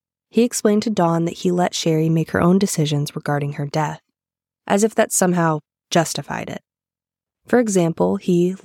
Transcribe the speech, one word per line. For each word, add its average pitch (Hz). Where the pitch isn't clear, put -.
He 226
explained 214
to 233
Dawn 170
that 170
he 180
let 180
Sherry 160
make 160
her 185
own 175
decisions 151
regarding 143
her 147
death, 156
as 196
if 220
that -
somehow 170
justified -
it. -
For 240
example, 185
he 180